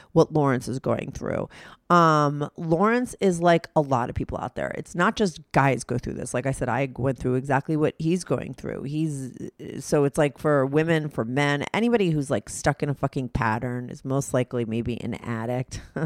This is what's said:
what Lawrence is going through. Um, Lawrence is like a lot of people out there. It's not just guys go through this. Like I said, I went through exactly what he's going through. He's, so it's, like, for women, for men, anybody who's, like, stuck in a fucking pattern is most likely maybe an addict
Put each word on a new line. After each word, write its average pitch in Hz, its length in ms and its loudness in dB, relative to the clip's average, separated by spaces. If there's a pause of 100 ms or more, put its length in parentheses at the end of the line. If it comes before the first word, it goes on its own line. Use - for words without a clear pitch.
(120)
what 165 200 6
Lawrence 139 360 2
is 123 100 -4
going 113 320 -2
through. - 380 -4 (420)
Um, 151 680 4
Lawrence 202 600 0
is 180 220 2
like 170 340 4
a 160 60 4
lot 135 280 2
of - 60 -8
people - 240 -4
out - 160 -8
there. 69 240 -4
It's - 160 -10
not 185 220 2
just 185 240 0 (100)
guys 135 320 4
go - 160 -4
through - 160 -6
this. - 180 -8
Like 127 140 -2
I 135 60 0
said, 127 160 -4
I 127 280 -2
went 127 220 -2
through 127 160 0
exactly 139 420 0
what 151 220 2
he's 170 240 0
going 127 320 -4
through. - 300 -8
He's, 143 520 -4 (440)
so 147 240 2
it's, 143 120 0
like, 147 220 2
for 147 260 2
women, 151 440 2
for 135 160 -4
men, 143 400 0 (100)
anybody 208 360 2
who's, 147 200 0
like, 110 180 -2
stuck - 360 -2
in 143 40 0
a 143 60 0
fucking 135 360 -4
pattern 123 600 -2
is - 140 -14
most 135 280 -2
likely 123 320 0
maybe 113 380 -4
an 117 120 -4
addict 120 640 -6 (260)